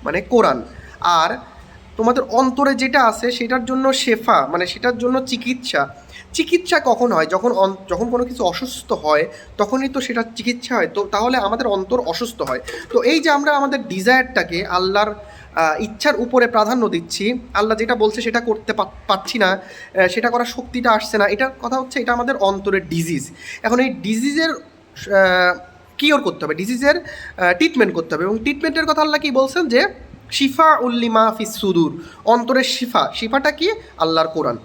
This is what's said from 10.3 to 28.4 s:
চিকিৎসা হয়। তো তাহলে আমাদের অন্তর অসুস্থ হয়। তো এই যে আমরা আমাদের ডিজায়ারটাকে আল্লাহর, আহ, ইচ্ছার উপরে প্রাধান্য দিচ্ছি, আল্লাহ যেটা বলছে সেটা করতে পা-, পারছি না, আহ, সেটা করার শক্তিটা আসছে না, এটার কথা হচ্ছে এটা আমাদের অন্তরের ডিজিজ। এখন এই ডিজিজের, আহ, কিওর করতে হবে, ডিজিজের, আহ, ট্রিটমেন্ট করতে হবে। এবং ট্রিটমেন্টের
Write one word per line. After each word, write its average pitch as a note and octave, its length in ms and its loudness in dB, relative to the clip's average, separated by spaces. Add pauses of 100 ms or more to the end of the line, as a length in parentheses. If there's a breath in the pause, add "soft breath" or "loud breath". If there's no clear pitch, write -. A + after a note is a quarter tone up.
চিকিৎসা A#3+ 400 -4
হয়। F#3 120 2
তো G3+ 160 -4
তাহলে A3 340 0
আমাদের A#3 300 0
অন্তর G3+ 340 0
অসুস্থ - 400 -6
হয়। C3 180 -4 (300 loud breath)
তো - 140 2
এই D#4 160 4
যে D#4+ 100 2
আমরা C#4+ 280 2
আমাদের C#4 300 -2
ডিজায়ারটাকে F#3+ 760 2
আল্লাহর, G3 500 2 (400 loud breath)
আহ, D#3 260 2
ইচ্ছার C4 360 -2
উপরে A#3+ 300 2
প্রাধান্য A3+ 420 2
দিচ্ছি, G3 500 -4 (140)
আল্লাহ G#3+ 240 0
যেটা A3+ 180 0
বলছে G#3+ 260 0
সেটা A#3 180 -2
করতে A3 340 -4
পা-, G#3 120 -2 (220)
পারছি F#3+ 320 -2
না, F#3 120 4
আহ, - 560 0
সেটা A3 220 0
করার A#3+ 160 0
শক্তিটা A#3+ 460 -2
আসছে G#3+ 260 0
না, G#3 100 4
এটার G#3 220 0 (120)
কথা A#3+ 180 -4
হচ্ছে B3+ 200 -6
এটা B3 140 0
আমাদের B3 220 -2
অন্তরের G3 540 -2
ডিজিজ। E3 420 -4 (320 loud breath)
এখন A#3 160 2
এই C4 100 2
ডিজিজের, B3+ 600 -2
আহ, F#3 1080 0 (400)
কিওর C#4+ 240 4
করতে D#3 240 -4
হবে, D3+ 100 -2
ডিজিজের, B3 420 0
আহ, - 560 -2
ট্রিটমেন্ট A3+ 400 2
করতে E3 220 -4
হবে। D#3 80 -2
এবং G#3 160 -2
ট্রিটমেন্টের D4 460 -2